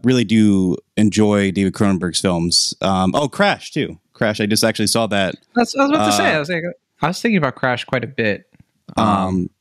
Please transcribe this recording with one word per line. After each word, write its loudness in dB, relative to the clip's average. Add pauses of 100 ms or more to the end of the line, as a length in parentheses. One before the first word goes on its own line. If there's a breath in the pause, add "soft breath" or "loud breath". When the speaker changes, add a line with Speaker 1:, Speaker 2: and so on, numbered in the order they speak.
Speaker 1:
really 4
do 4 (200)
enjoy 2
David 0
Cronenberg's 0
films. 0
Um, 0
oh, 0
Crash, -2
too. -6 (140)
Crash, -2
I 0
just 0
actually 0
saw 0
that. -2 (200)
Speaker 2:
That's, -2
I 0
was 0
about 2
to 2
say, 0
Speaker 1:
Uh, 0
Speaker 2:
I 0
was -6
like, -4 (400)
I 0
was -6
thinking 0
about -2
Crash -2
quite -4
a -8
bit, -4 (500)
um, 2
Speaker 1:
um, 0 (100)